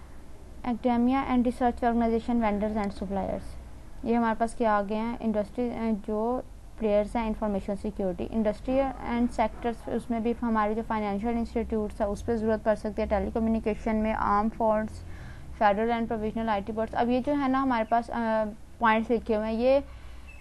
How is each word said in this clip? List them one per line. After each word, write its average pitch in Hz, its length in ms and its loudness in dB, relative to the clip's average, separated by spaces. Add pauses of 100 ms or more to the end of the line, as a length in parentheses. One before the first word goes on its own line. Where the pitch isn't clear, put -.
(640)
Academia 247 640 2
and 247 240 2
research 240 320 0
organization, 233 580 2
vendors 214 440 0
and 202 120 -2
suppliers, 190 460 -4 (600)
ये 226 80 2
हमारे 233 220 2
पास 226 200 0
क्या 220 180 2
आ 208 80 4
गए 202 140 -2
हैं, 226 240 -4
Industry, 220 500 0
अ, 220 220 -2
जो 220 520 -2 (360)
players 208 360 2
हैं, 233 120 0
information 208 480 -2
security, 196 480 -2
Industry 220 520 0
एंड 247 540 0
sectors, 226 600 -2
उसमें 226 340 -2
भी 233 100 2
हमारे 220 420 0
जो 226 80 -2
financial 220 540 -2
institutes 220 640 -2
हैं 202 60 2
उस 202 160 -4
पर 233 120 0
ज़रूरत 220 280 0
पड़ 214 120 4
सकती 214 260 -4
है, 214 60 -2
Telecommunication 220 880 0
में, 214 180 0
आर्म 208 360 4
force, 220 540 0 (560)
federal 220 300 6
एंड 233 180 2
provisional 220 420 -2
आईटी 202 220 0
बोर्ड्स। 220 220 -2
अब 240 160 2
ये 247 120 4
जो 285 120 2
है 285 160 2
ना 262 100 4
हमारे 247 260 2
पास, 233 240 2
अ, 220 360 0 (340)
points 226 320 4
लिखे 226 240 2
हुए 214 100 0
हैं, 220 80 -2
ये 262 300 6 (580)